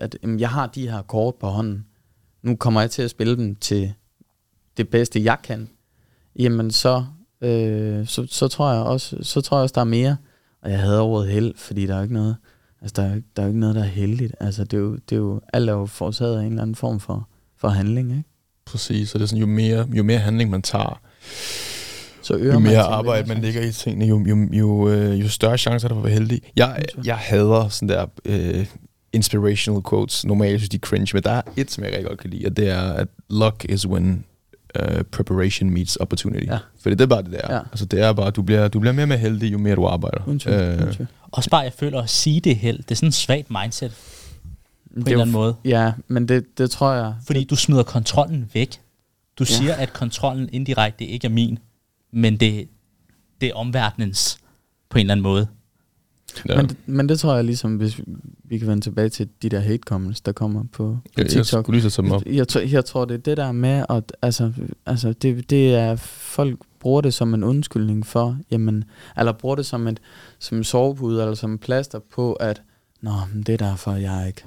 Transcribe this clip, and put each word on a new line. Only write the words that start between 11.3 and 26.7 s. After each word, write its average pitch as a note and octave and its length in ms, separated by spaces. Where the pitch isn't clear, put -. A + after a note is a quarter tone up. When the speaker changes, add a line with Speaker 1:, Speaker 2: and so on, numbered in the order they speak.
Speaker 1:
held, G#2+ 260
fordi G2 300
der G2 80
er F#2+ 40
jo G2 40
ikke A2 120
noget, A2 220
altså, G#2 200
der G2 60
er, G#2 120
der G2+ 60
er G2+ 40
jo - 20
ikke A2 120
noget, A2 140
der A2 80
er G2+ 40
heldigt. G2+ 540
Altså, G#2 240
det G#2+ 120
er G#2 40
jo, G#2 140
det - 180
er A2+ 80
jo, G#2 200
alt A#2 180
er - 40
jo G2+ 120
forårsaget A2+ 520
af - 20
en G#2+ 80
eller A2+ 140
anden A2 140
form A2+ 240
for, G2+ 280
for A2+ 120
handling, G#2+ 420
ikke? C#3+ 140
Speaker 2:
Præcis, G#2+ 460
så G#2+ 80
det G#2+ 60
er G#2 40
sådan, A2 120
jo A2 60
mere, A2 500
jo G#2+ 60
mere A2+ 160
handling A2 320
man F#2+ 120
tager, - 380
Speaker 1:
Så - 120
øger A#2+ 180
Speaker 2:
jo A#2 60
Speaker 1:
man A2 40
Speaker 2:
mere G#2+ 100
Speaker 1:
til A2 60
Speaker 2:
arbejde A2 500
Speaker 1:
mere A2+ 60
Speaker 2:
man A2 100
Speaker 1:
chance. A2 140
Speaker 2:
lægger A#2 120
i - 20
tingene, G#2+ 340
jo, G#2+ 200
jo, G#2+ 260
jo, G#2 360
øh, G#2 320
jo G#2 80
større A2+ 300
chancer A#2+ 280
er - 20
der A#2 60
for G#2+ 60
at G#2+ 40
være G#2+ 100
heldig. A2 260
Jeg, B2 200